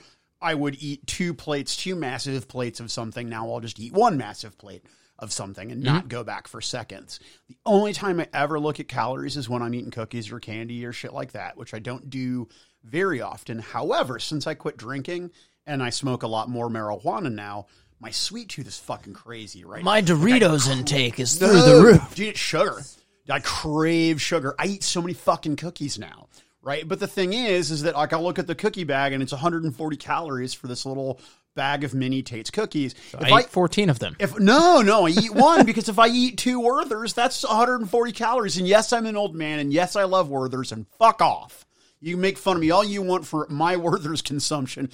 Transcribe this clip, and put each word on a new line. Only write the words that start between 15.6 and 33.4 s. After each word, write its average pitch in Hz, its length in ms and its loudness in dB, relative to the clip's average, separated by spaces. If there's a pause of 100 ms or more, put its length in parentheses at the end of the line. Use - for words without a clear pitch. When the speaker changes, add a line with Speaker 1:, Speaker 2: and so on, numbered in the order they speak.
Speaker 1:
and 143 160 -6
I 120 80 -2
smoke 123 340 -4
a 120 40 -4
lot 110 220 -4
more 117 200 -4
marijuana 113 640 -4
now, 104 320 -12 (360)
my 113 100 -14
sweet 208 380 -8
tooth - 180 -12
is 101 100 -16
fucking 101 360 -14
crazy, 107 520 -18
right? 101 180 -14
Speaker 2:
My 208 180 4
Speaker 1:
Like, - 20 2
I 170 100 6
Speaker 2:
Doritos 165 520 6
Speaker 1:
cra- 135 100 2
Speaker 2:
intake 127 440 0
is - 220 0
Speaker 1:
No, 190 60 6
Speaker 2:
through 190 140 10
the 254 200 12
roof. 208 320 10
Speaker 1:
dude, 214 140 -4
it's - 120 -8
sugar. 156 420 -2 (480)
I 139 100 -2
crave 160 840 0
sugar. 139 380 -2
I 160 80 -2
eat 196 160 -6
so - 180 -2
many 175 120 -4
fucking 156 420 -2
cookies 147 420 -10
now, 98 300 -18 (340)
right? 151 260 -6
But 175 120 -4
the 196 80 -6
thing 190 260 -2
is, 185 380 0
is 151 120 -4
that, 160 120 0
like, 147 180 -2
I 160 60 0
look 170 180 -4
at 175 100 -4
the 165 60 -4
cookie 196 300 -4
bag 139 300 0
and 135 100 -2
it's 135 100 -6
a 139 40 -8
hundred 165 260 -2
and 151 120 -4
forty 156 220 -6
calories 139 560 -6
for - 140 -14
this 123 180 -8
little 135 340 -6 (360)
bag 139 280 -2
of 131 120 -4
mini 131 260 -2
Tate's 113 300 -10
cookies. 151 420 -4 (160)
Speaker 2:
So - 80 -14
Speaker 1:
If - 140 2
Speaker 2:
I 214 60 10
Speaker 1:
I - 20 8
Speaker 2:
eat 254 100 0